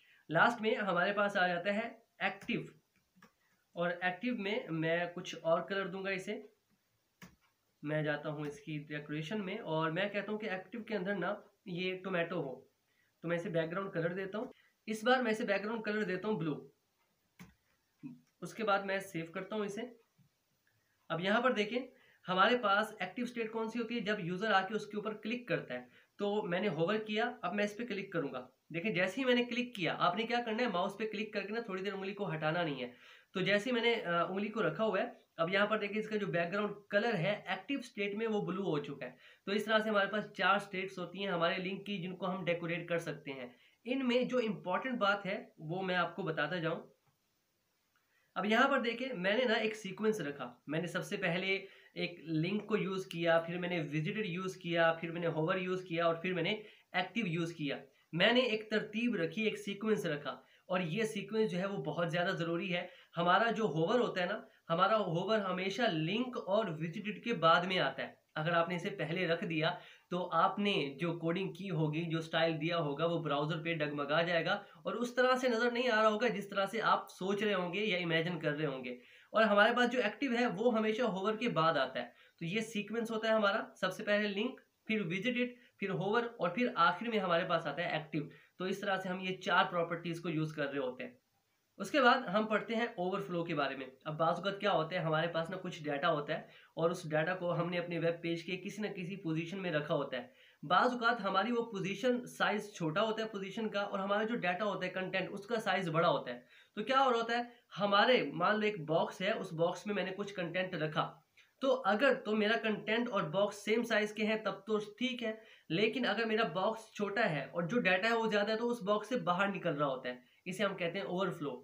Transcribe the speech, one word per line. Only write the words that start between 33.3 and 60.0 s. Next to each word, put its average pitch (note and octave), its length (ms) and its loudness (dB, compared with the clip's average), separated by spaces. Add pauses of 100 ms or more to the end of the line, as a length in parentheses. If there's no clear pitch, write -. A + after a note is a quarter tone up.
तो F#3+ 60 -2
जैसे G3+ 280 2
ही B3 60 0
मैंने, A#3 200 4
अ, E3+ 160 -2 (120)
उंगली F#3+ 260 -2
को A3 120 -2
रखा - 220 0
हुआ G#3+ 160 2
है, - 200 -4 (200)
अब E3 100 2
यहाँ G3 180 4
पर G#3+ 100 0
देखिए G3+ 220 -4
इसका G#3+ 180 -2
जो G3 100 -2
background F3 480 0 (160)
color A3 240 2
है D#3+ 180 2 (180)
active C4+ 300 -4
state G3+ 340 -6
में A3 120 -2
वो G#3 140 0
blue F3+ 220 -2
हो D#3+ 160 0
चुका C#3+ 260 -8
है। B2 120 -12 (300)
तो G3 60 -2
इस G#3 120 0
तरह A3 140 4
से G#3+ 100 -2
हमारे G3 180 4
पास G#3 160 -2 (140)
चार F#3+ 220 4
states F#3+ 400 -6
होती F3 220 -8
हैं G3 100 -2
हमारे F3 260 2
link F#3+ 280 -4
की G3+ 120 -4
जिनको F#3 280 -6
हम F#3 200 -4
decorate E3+ 440 -2
कर E3+ 100 0
सकते D3+ 320 -8
हैं। B2+ 220 -12 (320)
इनमें B3 420 2
जो B3 140 0
important G#3+ 580 -2
बात G3+ 260 2
है G3 120 -2 (240)
वो E3 200 -4
मैं F3+ 140 0
आपको F3+ 280 0
बताता D#3 360 -2
जाऊँ। E3 240 -2 (1500)
अब F#3+ 100 -2
यहाँ A3+ 240 6
पर C4+ 120 2
देखिए A#3 340 -4
मैंने G3+ 300 2
ना A3 120 4
एक A3 180 0
sequence G#3 460 -2
रखा। C#3 340 -8 (140)
मैंने D#3+ 180 -2
सबसे F3+ 300 -4
पहले F#3 300 0 (500)
एक F3 280 -6
link F3 420 0
को A3 100 0
यूज़ F#3+ 320 -2
किया, E3+ 300 4
फिर E3+ 180 -4
मैंने F3 240 -2
visited D3+ 440 -2
use F#3 340 -4
किया, E3 340 4
फिर E3 180 -6
मैंने E3+ 180 -2
hover D#3+ 280 0
use F#3 280 -2
किया E3 220 2
और E3 140 2
फिर F3+ 120 0
मैंने E3+ 180 0 (460)
active F#3+ 300 -2
यूज़ E3+ 260 -2
किया। C#3 260 -4 (340)
मैंने A3+ 300 6
एक A3 280 -2
तरतीब G#3+ 440 0
रखी, F3+ 320 0
एक - 100 0
sequence G3 480 -2